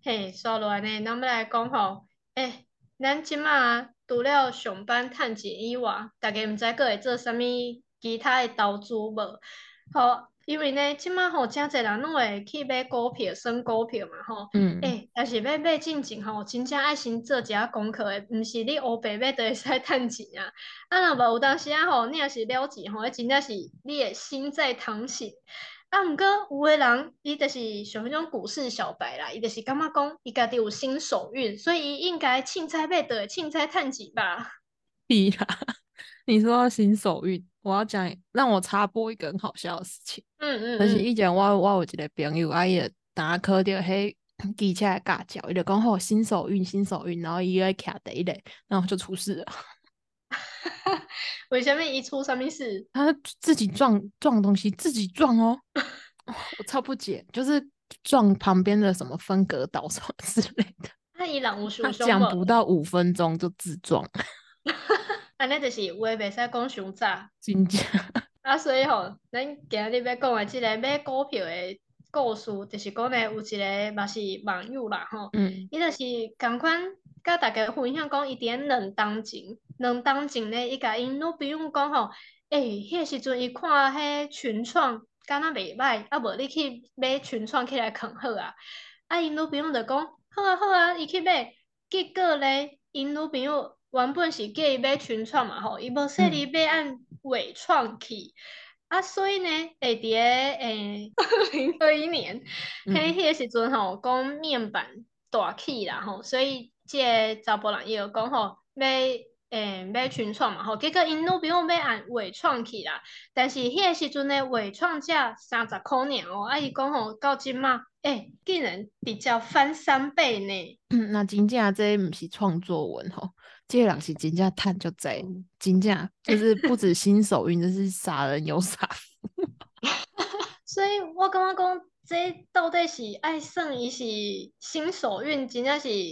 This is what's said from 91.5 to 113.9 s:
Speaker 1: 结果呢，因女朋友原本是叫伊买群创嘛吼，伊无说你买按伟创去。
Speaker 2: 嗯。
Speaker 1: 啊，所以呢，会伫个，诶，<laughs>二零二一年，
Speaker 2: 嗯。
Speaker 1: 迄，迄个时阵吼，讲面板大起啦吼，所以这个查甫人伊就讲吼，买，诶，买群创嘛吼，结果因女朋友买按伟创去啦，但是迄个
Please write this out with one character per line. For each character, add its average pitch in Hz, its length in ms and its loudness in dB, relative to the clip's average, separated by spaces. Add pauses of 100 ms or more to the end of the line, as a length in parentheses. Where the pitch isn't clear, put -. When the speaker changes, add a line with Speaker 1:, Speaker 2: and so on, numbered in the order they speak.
Speaker 1:
结 370 160 -2
果 359 320 2
呢， 277 100 0 (460)
因 277 200 -4
女 302 160 -4
朋 294 120 -4
友 285 360 -4 (160)
原 254 200 2
本 339 200 0
是 208 160 -6
叫 254 160 -4
伊 269 140 4
买 269 180 2
群 226 280 -4
创 254 220 0
嘛 - 140 -8
吼， - 180 -6
伊 247 120 -8
无 285 180 0
说 359 200 4
你 294 180 0
买 320 200 2
按 302 320 0 (240)
伟 247 320 -4
创 240 460 0
去。 - 140 -12
Speaker 2:
嗯。 196 180 -14 (560)
Speaker 1:
啊， 370 140 2
所 392 260 -2
以 403 100 0
呢， 359 100 -2 (320)
会 240 200 2
伫 220 100 -2
个， 220 60 4
诶， 233 1000 0
<laughs> - 20 -
二 415 360 4
零 294 260 0
二 311 160 6
一 302 140 -2
年， 233 340 -4 (440)
Speaker 2:
嗯。 196 80 2
Speaker 1:
迄， 320 200 4
迄 370 100 0
个 311 100 4
时 269 140 -4
阵 233 220 2
吼， 202 320 0
讲 254 240 2
面 277 460 -4
板 180 140 -4 (440)
大 190 220 0
起 233 340 -6
啦 143 140 -6
吼， 202 220 -8
所 254 180 -2
以 262 320 -2 (160)
这 226 460 2
个 214 80 -18
查 214 140 2
甫 214 140 0
人 202 180 -4
伊 220 80 -2
就 202 120 -4
讲 220 220 -2
吼， 220 280 0 (160)
买， 262 320 2 (440)
诶， 202 340 -4
买 240 240 -2
群 220 240 -4
创 220 220 0
嘛 170 100 -8
吼， 220 120 -2
结 294 140 -2
果 349 140 4
因 311 180 0
女 330 40 0
朋 370 200 2
友 349 160 2
买 339 140 2
按 247 320 -2
伟 214 240 -4
创 233 320 0
去 214 180 -12
啦， 151 180 -6 (320)
但 262 180 2
是 277 100 -4
迄 294 240 0
个 349 100 4